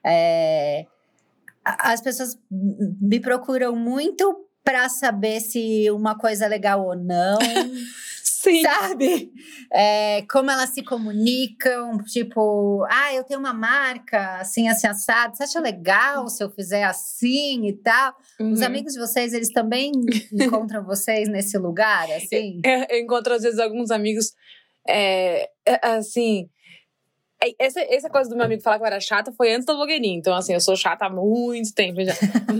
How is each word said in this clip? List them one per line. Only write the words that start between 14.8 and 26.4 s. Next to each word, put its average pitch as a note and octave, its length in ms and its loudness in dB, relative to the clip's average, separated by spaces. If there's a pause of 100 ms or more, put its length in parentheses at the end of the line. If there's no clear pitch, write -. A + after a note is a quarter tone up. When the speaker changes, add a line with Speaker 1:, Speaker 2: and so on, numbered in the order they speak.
Speaker 1:
assado. A3+ 480 0
Você - 80 -8
acha C#4+ 160 -4
legal A#3 680 0
se - 140 -6
eu G3 60 -4
fizer G3+ 340 -4
assim B3 840 -2
e G3+ 60 -2
tal?" B3 400 2 (260)
Os A3 200 0
Speaker 2:
Uhum. B3+ 60 2
Speaker 1:
amigos C#4 280 -4
de B3+ 60 -8
vocês, A#3 340 -2
eles A#3 180 -2
também B3 400 0
Speaker 2:
<laughs> A#3+ 400 0
Speaker 1:
encontram A3 540 0
vocês G#3 420 -2
nesse G3+ 300 -2
lugar, F3+ 540 0
assim? G3 520 -4
Speaker 2:
Eu, B3+ 220 2 (120)
eu A#3 60 -2
encontro, A#3+ 300 -2
às A#3 100 0
vezes, A3+ 160 0
alguns A3+ 320 -2
amigos, G#3+ 400 0 (560)
é, F#3 600 0 (180)
é, A#3+ 280 4
assim, A3 520 -2 (960)